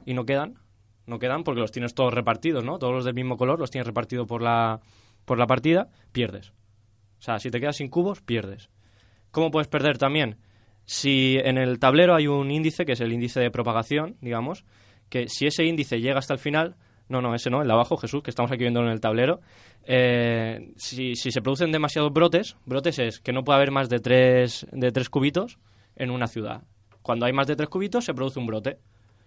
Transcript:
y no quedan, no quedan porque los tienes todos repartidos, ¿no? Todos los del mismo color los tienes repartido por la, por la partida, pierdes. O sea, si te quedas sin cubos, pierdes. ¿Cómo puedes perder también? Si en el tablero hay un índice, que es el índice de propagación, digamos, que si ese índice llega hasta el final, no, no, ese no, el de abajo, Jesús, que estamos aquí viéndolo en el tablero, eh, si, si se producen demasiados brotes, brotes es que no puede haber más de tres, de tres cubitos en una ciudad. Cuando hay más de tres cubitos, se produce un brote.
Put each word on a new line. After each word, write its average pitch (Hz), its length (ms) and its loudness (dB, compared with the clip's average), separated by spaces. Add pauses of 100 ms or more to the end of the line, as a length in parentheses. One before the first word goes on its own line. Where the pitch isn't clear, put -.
y 127 100 -6
no 123 100 -4
quedan, 139 300 -2 (520)
no 117 140 -10
quedan 139 240 -2
porque 127 160 -2
los 110 100 -2
tienes 120 240 -6
todos 127 180 2
repartidos, 120 520 0
¿no? 160 140 -6
Todos 127 140 -2
los 127 120 -2
del 127 100 -4
mismo 127 220 -4
color 131 240 0
los 135 100 -4
tienes 127 160 -6
repartido 117 400 -6
por 113 160 -6
la, 117 380 2 (440)
por 123 140 0
la 123 80 4
partida, 143 420 2 (220)
pierdes. 104 400 -6 (680)
O - 20 -20
sea, 113 160 -4
si 123 140 -8
te 120 80 -4
quedas 147 160 -4
sin 139 120 -8
cubos, 175 320 -2
pierdes. 104 480 -6 (640)
¿Cómo 156 220 0
puedes 151 160 0
perder 143 300 2
también? 139 400 0 (480)
Si 131 560 2
en 131 160 2
el 127 200 0
tablero 160 380 6
hay 151 100 2
un 139 240 0
índice, 156 340 -2
que 139 80 -2
es 117 80 -2
el 117 120 -2
índice 120 260 -2
de 120 120 2
propagación, 123 680 -2
digamos, 123 440 -6 (440)
que 123 200 -2
si - 180 -2
ese 156 180 2
índice 147 360 0
llega 131 180 0
hasta 135 160 -4
el 131 60 -4
final, 156 360 -2 (320)
no, 131 120 -2
no, 120 140 -2
ese 120 160 -4
no, 131 100 2
el 139 80 0
de 110 40 4
abajo, 120 240 4
Jesús, 139 260 -6
que - 80 -10
estamos 120 220 -2
aquí 120 120 -4
viéndolo 120 220 0
en 117 60 0
el 110 80 -4
tablero, 120 400 0 (440)
eh, 117 920 0
si, 127 380 -6
si 123 160 -4
se 123 100 -2
producen 139 320 0
demasiados 151 400 0
brotes, 170 440 2 (100)
brotes 139 320 -2
es 117 220 -4
que 131 120 -4
no 131 120 -2
puede 139 120 4
haber 139 140 4
más 135 180 0
de 120 120 0
tres, 127 720 4
de 127 200 0
tres 123 160 -2
cubitos 147 500 -2 (380)
en 127 140 -4
una 123 160 -2
ciudad. 113 380 -8 (380)
Cuando 117 240 -2
hay 127 60 2
más 135 140 0
de 147 100 -2
tres 151 120 -4
cubitos, 202 360 -4
se 156 100 -4
produce 131 240 -4
un 120 80 -4
brote. 110 320 -4 (480)